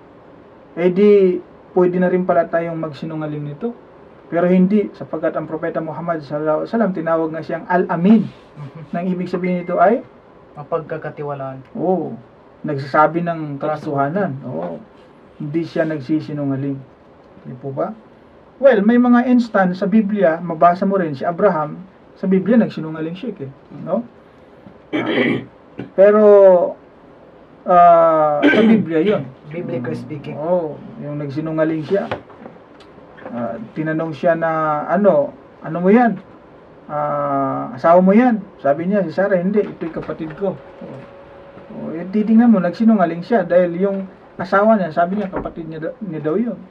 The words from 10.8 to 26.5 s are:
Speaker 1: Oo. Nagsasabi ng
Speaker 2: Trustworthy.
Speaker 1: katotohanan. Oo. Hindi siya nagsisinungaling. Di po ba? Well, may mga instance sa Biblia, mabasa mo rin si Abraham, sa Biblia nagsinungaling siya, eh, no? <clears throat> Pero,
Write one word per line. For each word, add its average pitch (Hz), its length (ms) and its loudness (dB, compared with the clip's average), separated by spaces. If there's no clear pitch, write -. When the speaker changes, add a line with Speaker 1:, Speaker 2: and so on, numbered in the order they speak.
Speaker 1:
Oo. 151 400 -2
Nagsasabi 156 560 0
ng 156 400 -6
Speaker 2:
Trustworthy. 147 480 -2
Speaker 1:
katotohanan. 180 220 -4
Oo. 160 340 -10
Hindi 156 260 -4
siya 160 220 -2
nagsisinungaling. 143 920 -4
Di 139 160 -14
po 139 80 -10
ba? 160 240 -6
Well, 247 240 4
may 233 160 2
mga 247 320 2
instance 196 500 0
sa 202 80 -4
Biblia, 196 540 0
mabasa 170 420 0
mo 196 140 0
rin 160 160 -2
si - 80 -10
Abraham, 160 560 -2
sa - 80 -8
Biblia 190 320 2
nagsinungaling 160 560 -4
siya, 202 240 -12
eh, 135 140 -12
no? 190 160 -4
<clears throat> - 1120 -4
Pero, 208 240 8